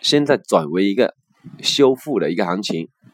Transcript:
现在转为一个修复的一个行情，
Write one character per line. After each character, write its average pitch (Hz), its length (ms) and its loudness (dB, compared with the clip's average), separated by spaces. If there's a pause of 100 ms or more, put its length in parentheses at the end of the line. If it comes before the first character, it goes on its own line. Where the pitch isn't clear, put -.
现 147 240 2
在 143 100 2
转 85 320 0
为 90 160 0
一 101 100 0
个 117 200 0 (480)
修 135 320 2
复 127 260 -4
的 78 100 -2
一 87 40 -4
个 98 100 -2
行 90 160 -4
情， 85 300 -6 (240)